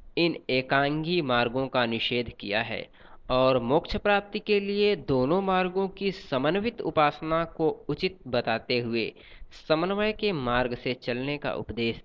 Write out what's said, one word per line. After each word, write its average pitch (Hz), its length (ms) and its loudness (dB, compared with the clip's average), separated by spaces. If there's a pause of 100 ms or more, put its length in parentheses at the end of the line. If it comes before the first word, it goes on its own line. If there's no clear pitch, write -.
(180)
इन 165 180 4 (140)
एकांगी 143 720 2
मार्गों 123 460 0
का 123 180 2
निषेध 117 540 -2
किया 101 200 -2
है 113 280 -6 (420)
और 131 280 4
मोक्ष 127 380 0
प्राप्ति 202 420 0
के 208 220 2
लिए 202 360 2
दोनों 139 460 2
मार्गों 185 460 0
की 190 240 -4
समन्वित 185 680 -2
उपासना 160 640 0
को 160 440 -2
उचित 185 380 -4
बताते 120 520 0
हुए 117 340 -2 (560)
समन्वय 196 440 2
के 208 200 -2
मार्ग 123 420 0
से 123 200 -4
चलने 131 440 -4
का 135 140 -4
उपदेश 113 520 -4